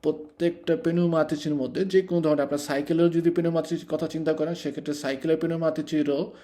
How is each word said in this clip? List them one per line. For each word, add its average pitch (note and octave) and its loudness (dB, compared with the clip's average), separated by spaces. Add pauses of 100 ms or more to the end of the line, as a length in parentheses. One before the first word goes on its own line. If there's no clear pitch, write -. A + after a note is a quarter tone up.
প্রত্যেকটা E3 -2
পেনুমাতিচির E3 0
মধ্যে C#3 -2
যে F#3+ 4
কোনো F3 0
ধরনের, D3+ 2
আপনার C#3+ -2
সাইকেলের D3+ 2
যদি E3 2
পেনুমাতিচির E3+ -2
কথা E3 -2
চিন্তা D#3+ -2
করেন, D#3 -2
সেক্ষেত্রে D3 -6
সাইকেলের D3 0
পেনুমাতিচিরও D#3 0 (100)